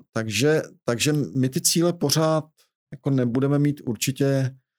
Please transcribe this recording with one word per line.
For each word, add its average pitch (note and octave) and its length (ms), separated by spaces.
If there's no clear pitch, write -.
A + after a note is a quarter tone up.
takže, A2+ 500
takže A#2 280
my C3 360
ty D3 120
cíle E3+ 320
pořád D#3 520
jako - 180
nebudeme C3 480
mít D3 260
určitě C3+ 720